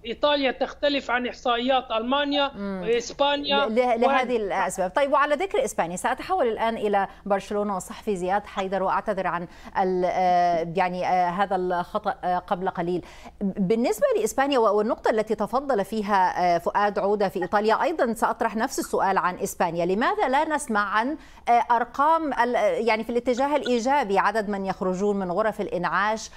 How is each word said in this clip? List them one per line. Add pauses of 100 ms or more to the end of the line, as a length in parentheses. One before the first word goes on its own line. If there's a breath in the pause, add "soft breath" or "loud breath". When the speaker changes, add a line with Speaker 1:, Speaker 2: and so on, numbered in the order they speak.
Speaker 1:
إيطاليا
تختلف
عن
إحصائيات
ألمانيا
Speaker 2:
مم.
Speaker 1:
وإسبانيا
Speaker 2:
ل-،
ل-،
لهذه
Speaker 1:
وهذه
Speaker 2:
الأسباب.
طيب،
وعلى
ذكر
إسبانيا،
سأتحول
الآن
إلى (180 loud breath)
برشلونة
وصحفي
زياد
حيدر،
وأعتذر
عن (360 loud breath)
ال-،
آه،
يعني،
آه،
هذا
الخطأ، (100)
آه،
قبل
قليل. (360 loud breath)
بالنسبة (120)
لإسبانيا
و-،
والنقطة
التي
تفضل
فيها،
آه،
فؤاد
عودة
في
إيطاليا،
أيضًا
سأطرح
نفس
السؤال
عن
إسبانيا.
لماذا
لا
نسمع
عن، (320 loud breath)
آه،
أرقام
ال-،
يعني
في
الاتجاه
الإيجابي،
عدد
من
يخرجون
من
غرف
الإنعاش،